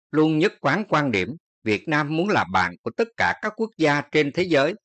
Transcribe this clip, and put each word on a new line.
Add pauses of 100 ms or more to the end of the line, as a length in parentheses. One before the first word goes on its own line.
(120)
luôn
nhất
quán
quan
điểm (340)
Việt
Nam
muốn
là
bạn
của
tất (100)
cả
các
quốc
gia
trên
thế
giới, (120)